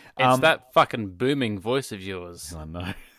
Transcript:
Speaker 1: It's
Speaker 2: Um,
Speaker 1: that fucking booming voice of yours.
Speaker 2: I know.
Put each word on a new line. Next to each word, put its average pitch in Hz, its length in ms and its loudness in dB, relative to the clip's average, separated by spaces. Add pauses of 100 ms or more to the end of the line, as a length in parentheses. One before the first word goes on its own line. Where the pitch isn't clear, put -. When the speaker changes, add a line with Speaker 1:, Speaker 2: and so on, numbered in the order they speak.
(180)
Speaker 1:
It's 135 80 4
Speaker 2:
Um, 127 140 6
Speaker 1:
that - 320 2
fucking 110 440 2
booming 123 420 0
voice 120 340 -2
of 98 100 -10
yours. 87 540 -10
Speaker 2:
I 78 80 -10
know. 87 280 -8 (260)